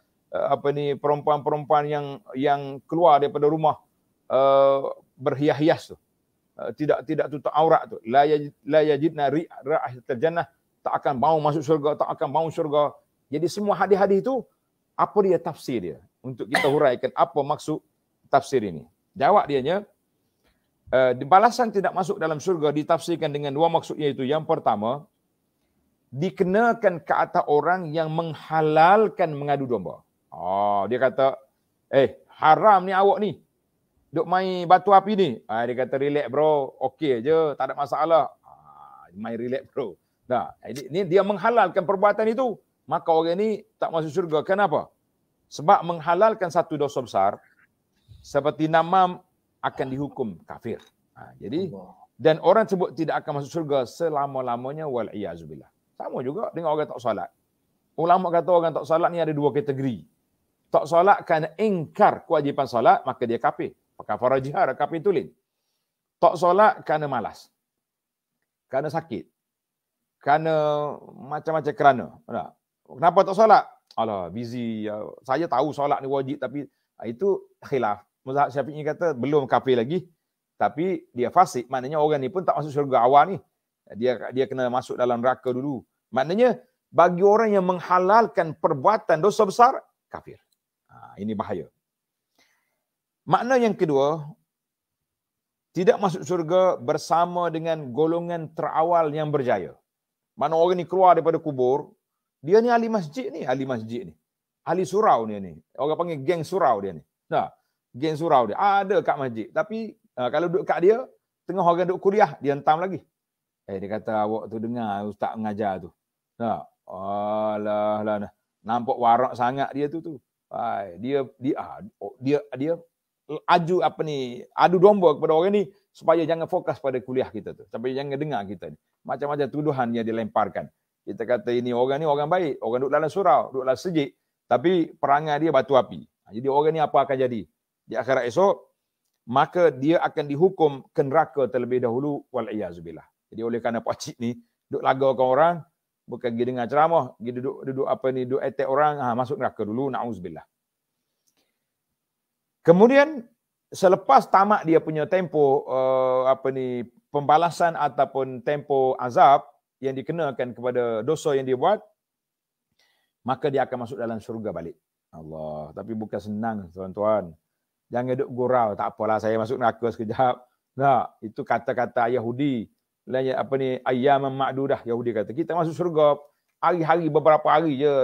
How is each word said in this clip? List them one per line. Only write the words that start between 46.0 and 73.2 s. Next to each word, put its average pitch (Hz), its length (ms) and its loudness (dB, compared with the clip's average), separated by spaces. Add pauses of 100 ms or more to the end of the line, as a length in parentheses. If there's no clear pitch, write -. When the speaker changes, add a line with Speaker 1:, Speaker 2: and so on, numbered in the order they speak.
Speaker 1:
satu 165 240 0
dosa 143 240 -2
besar, 104 400 0 (800)
seperti 147 480 -2
namam, 175 520 2 (440)
akan 131 240 -4
dihukum 135 400 -6 (160)
kafir. 101 320 -12 (400)
Ha, - 240 -20
jadi, 151 320 -6
Speaker 2:
Allah. 95 240 -18 (240)
Speaker 1:
dan 156 240 4
orang 202 240 4
tersebut 180 240 -2
tidak 147 320 -4
akan 143 160 -6
masuk 139 100 -10
syurga 143 380 -2
selama-lamanya, 139 960 -6
wal 120 240 -6
iyazubillah. 82 640 -12 (260)
Sama - 240 -10
juga 143 320 -6
dengan 156 240 -4
orang 151 140 -4
tak 123 100 -14
solat. 104 300 -4 (640)
Ulama 175 320 2
kata 170 220 0
orang 170 260 4
tak - 80 -6
solat 160 240 2
ni 170 140 -2
ada 156 100 0
dua 143 220 0
kategori. 135 500 -4 (640)
Tak - 220 0
solat 175 340 4
kerana 156 320 -2
ingkar 196 720 0
kewajipan 143 420 0
solat, 123 380 4
maka 127 180 -6
dia 117 160 -2
kafir. 151 320 -2 (320)
Kafara 127 380 0
jihad, 143 320 -2
kafir 151 260 -4
tulen. 147 300 0 (880)
Tak - 160 4
solat 180 480 4
kerana 156 240 -2
malas. 117 420 -8 (1200)
Kerana 143 220 -4
sakit. 151 340 -8 (920)
Kerana 160 340 0 (800)
macam-macam 151 420 -4
kerana. 131 340 4 (200)
Tak? 104 240 -8 (340)
Kenapa 170 400 0